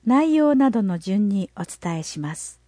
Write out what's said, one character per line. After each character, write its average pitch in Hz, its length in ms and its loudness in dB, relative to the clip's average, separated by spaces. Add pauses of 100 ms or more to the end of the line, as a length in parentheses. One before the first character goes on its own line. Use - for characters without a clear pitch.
内 302 300 2
容 294 200 4
な 269 160 4
ど 220 120 0
の 180 160 -2
順 202 300 0
に 196 280 -2
お 170 80 -8
伝 165 340 -8
え 156 40 -8
し - 180 -10
ま 151 140 -6
す。 - 340 -16